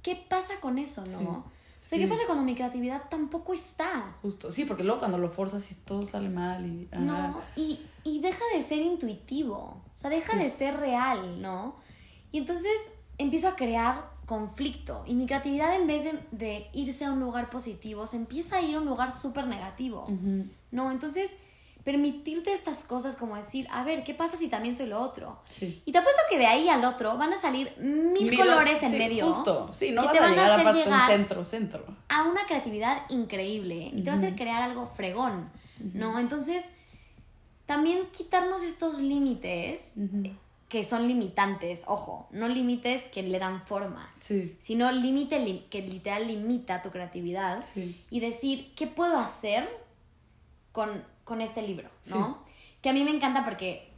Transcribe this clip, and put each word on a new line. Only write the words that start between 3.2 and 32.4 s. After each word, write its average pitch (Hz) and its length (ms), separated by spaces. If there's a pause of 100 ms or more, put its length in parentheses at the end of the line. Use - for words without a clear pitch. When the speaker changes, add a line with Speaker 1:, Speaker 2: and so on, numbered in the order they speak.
Speaker 1:
está? 311 680
Speaker 2:
Justo, - 300
sí, 269 140
porque 180 180
luego 226 160
cuando 196 180
lo 175 120
forzas 196 420
y 185 40
todo 196 300
sale 202 240
mal 180 360
y, 175 260
ajá. - 120
Speaker 1:
No, 285 380 (140)
y, 311 240 (240)
y 302 160
deja 370 240 (120)
de 294 80
ser 302 180
intuitivo, 262 1040
o - 120
sea, - 120
deja 320 260
de 392 100
Speaker 2:
Justo. 254 120
Speaker 1:
ser 277 200
real, 240 640
¿no? 190 340 (560)
Y 294 80
entonces 339 320 (460)
empiezo 294 320
a 370 60
crear 240 560 (140)
conflicto, 220 800
y 247 100
mi 254 100
creatividad 277 500
en 370 100
vez 294 200
de, 311 120 (140)
de 208 400
irse 269 320
a 277 80
un 262 80
lugar 240 300
positivo, 220 580
se - 80
empieza 262 420
a 359 40
ir 302 140
a 311 40
un 311 60
lugar 254 260
súper 254 360
negativo, 214 580
Speaker 2:
Ujú. 190 420 (240)
Speaker 1:
¿no? 262 200
Entonces, 302 440 (480)
permitirte 294 720
estas 381 320
cosas 247 320
como 226 180
decir, 208 340
"A 247 140
ver, 302 220
¿qué 285 80
pasa 339 240
si 330 100
también 240 260
soy 254 120
lo 220 160
otro?". - 380 (100)
Speaker 2:
Sí. - 360
Speaker 1:
Y 294 60
te 349 60
apuesto 554 320
que - 80
de 254 80
ahí 277 240
al 254 160
otro 240 320
van 311 160
a 392 40
salir 269 400
mil 311 360 (160)
Speaker 2:
Mil - 100
Speaker 1:
colores 311 420
en 269 100
Speaker 2:
sí, 226 60
Speaker 1:
medio 226 320
Speaker 2:
justo, 185 440
sí, - 180
no 240 120
Speaker 1:
que 277 40
Speaker 2:
vas 294 60
Speaker 1:
te 320 60
Speaker 2:
a - 20
Speaker 1:
van 349 100
a 349 40
Speaker 2:
llegar 370 160
Speaker 1:
hacer 330 100
Speaker 2:
aparte 330 180
a 320 60
un 202 60
Speaker 1:
llegar 254 200
Speaker 2:
centro, 196 320
centro. 220 420 (220)
Speaker 1:
a 302 160
una 359 220